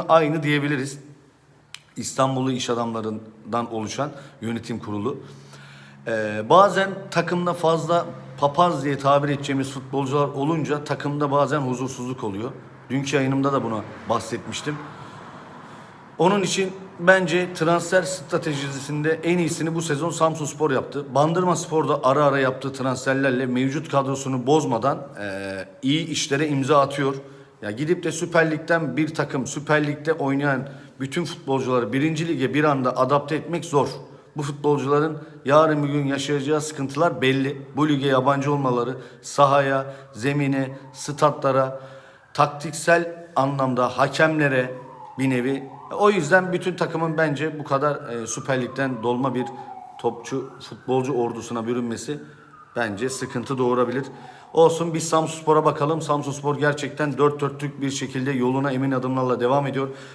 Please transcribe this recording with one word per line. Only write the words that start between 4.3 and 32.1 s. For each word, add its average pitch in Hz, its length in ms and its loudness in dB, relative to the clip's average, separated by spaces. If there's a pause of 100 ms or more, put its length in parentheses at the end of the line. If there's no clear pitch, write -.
yönetim 113 380 -6
kurulu. 104 380 -4 (880)
Ee, 107 420 -2
bazen 190 420 6 (200)
takımda 175 440 0
fazla 165 520 2 (320)
papaz 147 460 2
diye 139 140 0
tabir 143 300 4
edeceğimiz 135 420 -2
futbolcular 135 580 0
olunca 143 560 -2
takımda 143 460 -2
bazen 143 300 2
huzursuzluk 127 640 -4
oluyor. 107 260 -4 (400)
Dünkü 139 260 -2
yayınımda 135 360 2
da 123 120 0
buna 110 160 -2 (280)
bahsetmiştim. 113 680 -4 (1400)
Onun 190 240 2
için 190 300 -2 (280)
bence 180 540 4
transfer 170 480 2
stratejisinde 151 1200 -4
en 175 140 2
iyisini 165 360 0
bu 170 80 -2
sezon 160 280 -2
Samsunspor 156 600 0
yaptı. 135 440 -2
Bandırmaspor 160 760 2
da 143 160 2
ara 139 200 6
ara 139 140 4
yaptığı 131 340 0
transferlerle 131 760 0
mevcut 135 440 -2
kadrosunu 131 560 0
bozmadan, 139 520 2 (220)
e, 98 380 -6 (240)
iyi 151 240 0
işlere 143 420 -2
imza 139 320 4
atıyor. 135 340 2 (480)
Ya 104 80 -4
gidip 151 340 -2
de 156 80 -2
Süper 165 380 0
Lig'den 151 460 -2
bir 151 180 -2
takım, 143 320 -2
Süper 151 400 0
Lig'de 147 260 -2
oynayan 139 560 0 (320)
bütün 147 240 -4
futbolcuları 127 680 -2
birinci 160 360 0